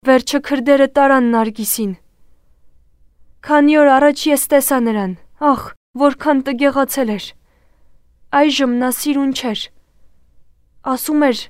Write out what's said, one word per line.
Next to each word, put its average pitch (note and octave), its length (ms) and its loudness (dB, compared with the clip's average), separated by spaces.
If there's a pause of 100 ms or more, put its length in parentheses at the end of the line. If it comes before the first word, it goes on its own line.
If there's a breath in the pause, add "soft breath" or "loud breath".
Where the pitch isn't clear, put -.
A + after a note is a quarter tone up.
Վերջը C4 380 2
քրդերը C#4 460 2
տարան C4+ 420 2
Նարգիսին։ A3 640 -4 (1500)
Քանի D4 360 2
օր D4 140 6
առաջ C#4+ 340 2
ես C#4+ 240 0
տեսա C#4 320 2
նրան, G#3 300 -4 (240)
ախ, C#4+ 260 0 (320)
որքան C#4 480 0
տգեղացել C4+ 680 -2
էր։ G#3 160 -8 (1080)
Այժմ C#4 420 2
նա B3+ 160 -2
սիրուն C#4 400 -2
չէր։ A#3 280 -6 (1300)
Ասում D4 380 -2
էր. B3+ 160 0 (100)